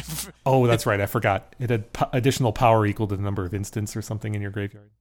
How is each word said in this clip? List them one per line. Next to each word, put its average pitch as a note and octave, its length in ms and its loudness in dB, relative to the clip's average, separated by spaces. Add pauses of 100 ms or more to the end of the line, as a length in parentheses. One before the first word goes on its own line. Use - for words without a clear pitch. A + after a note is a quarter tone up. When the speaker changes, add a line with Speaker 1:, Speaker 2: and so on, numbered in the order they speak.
(160)
Speaker 1:
<laughs> - 300 -14
Speaker 2:
Oh, C3 200 6
that's A#2 200 2
right. G2+ 160 2
I G2+ 60 0
forgot. G#2 520 0
It B2 100 -4
had A2+ 220 -2
po-, - 220 -2
additional B2 400 2
power A2+ 320 4
equal G#2 220 0
to G2 100 -4
the F#2+ 40 -6
number G2+ 240 -4
of F2 80 -6
instants G#2 440 -6
or A2 40 -6
something G#2+ 320 -6
in G#2 80 -4
your G2+ 100 -6
graveyard. G#2 500 -8